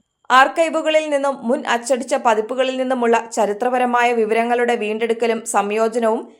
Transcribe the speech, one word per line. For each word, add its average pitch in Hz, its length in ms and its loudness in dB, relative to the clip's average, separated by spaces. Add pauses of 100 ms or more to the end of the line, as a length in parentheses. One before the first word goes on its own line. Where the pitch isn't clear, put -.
(300)
ആർക്കൈവുകളിൽ 311 800 2
നിന്നും 277 380 -2
മുൻ 285 180 -2
അച്ചടിച്ച 240 480 -2
പതിപ്പുകളിൽ 254 600 0
നിന്നുമുള്ള 240 560 0
ചരിത്രപരമായ 240 800 0
വിവരങ്ങളുടെ 233 640 0
വീണ്ടെടുക്കലും 226 720 -2
സംയോജനവും 220 920 -2